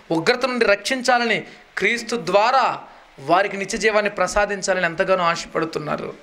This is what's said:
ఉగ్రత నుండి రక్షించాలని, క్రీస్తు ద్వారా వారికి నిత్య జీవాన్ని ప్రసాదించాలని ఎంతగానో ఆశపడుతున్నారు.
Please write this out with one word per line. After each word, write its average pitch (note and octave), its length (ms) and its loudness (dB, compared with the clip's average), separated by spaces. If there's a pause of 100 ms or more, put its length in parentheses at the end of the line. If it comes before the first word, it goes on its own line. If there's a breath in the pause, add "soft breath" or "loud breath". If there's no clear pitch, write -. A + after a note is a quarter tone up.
(100)
ఉగ్రత A#3+ 360 0
నుండి B3 180 0
రక్షించాలని, A#3 840 0 (320 loud breath)
క్రీస్తు A3+ 380 -2
ద్వారా G3+ 680 2 (340 loud breath)
వారికి F#3 380 0
నిత్య G3 220 -6
జీవాన్ని G#3 320 2
ప్రసాదించాలని F#3+ 720 0
ఎంతగానో F3 400 0
ఆశపడుతున్నారు. D#3+ 1000 -4